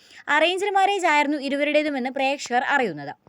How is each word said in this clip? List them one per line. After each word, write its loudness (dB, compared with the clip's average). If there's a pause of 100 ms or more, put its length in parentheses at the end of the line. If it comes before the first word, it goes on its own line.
(280)
അറേഞ്ച്ഡ് 0
മാരേജ് 2
ആയിരുന്നു 2
ഇരുവരുടേതുമെന്ന് 0
പ്രേക്ഷകർ -2
അറിയുന്നത്. -2 (140)